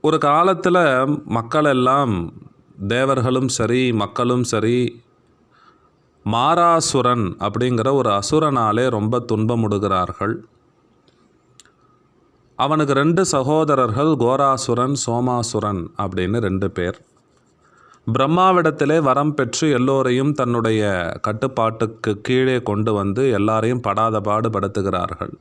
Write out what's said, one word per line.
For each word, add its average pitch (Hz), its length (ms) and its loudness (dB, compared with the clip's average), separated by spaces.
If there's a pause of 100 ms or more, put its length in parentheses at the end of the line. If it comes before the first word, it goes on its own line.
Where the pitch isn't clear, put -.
ஒரு 156 220 0
காலத்துல 165 840 2 (180)
மக்கள் 117 400 -2
எல்லாம், 127 680 0 (560)
தேவர்களும் 127 600 0
சரி 120 440 0
மக்களும் 120 520 0
சரி, 120 580 -2 (1200)
மாராசுரன் 123 1120 2
அப்படிங்கிற 117 540 0
ஒரு 123 180 2
அசுரனாலே 123 800 0
ரொம்ப 117 420 -2
துன்பமுடுகிறார்கள். 104 1000 0 (2250)
அவனுக்கு 143 360 0
ரெண்டு 165 320 2
சகோதரர்கள், 139 840 0
கோராசுரன், 131 880 2 (120)
சோமாசுரன் 117 800 -2 (120)
அப்படின்னு 95 400 -2
ரெண்டு 95 320 -2
பேர். 87 300 -4 (1120)
பிரம்மாவிடத்திலே 160 880 2
வரம் 143 340 2
பெற்று 143 360 -2
எல்லோரையும் 131 640 2
தன்னுடைய 110 800 0 (100)
கட்டுப்பாட்டுக்கு 113 1000 -4
கீழே 127 420 0
கொண்டு 107 300 -2
வந்து 101 380 0
எல்லாரையும் 110 500 0
படாத 110 400 0
பாடு 107 280 -2
படுத்துகிறார்கள். 95 920 -4